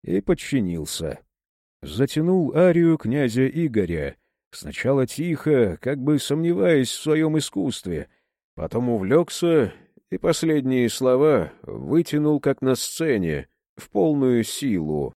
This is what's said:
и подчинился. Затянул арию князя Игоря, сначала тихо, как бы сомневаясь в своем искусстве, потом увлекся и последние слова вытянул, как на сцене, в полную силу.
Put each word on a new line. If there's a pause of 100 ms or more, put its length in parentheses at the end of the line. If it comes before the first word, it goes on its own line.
и
подчинился. (600)
Затянул
арию
князя
Игоря, (360)
сначала
тихо,
как
бы
сомневаясь
в
своем
искусстве, (480)
потом
увлекся (360)
и
последние
слова (120)
вытянул,
как
на
сцене, (260)
в
полную
силу.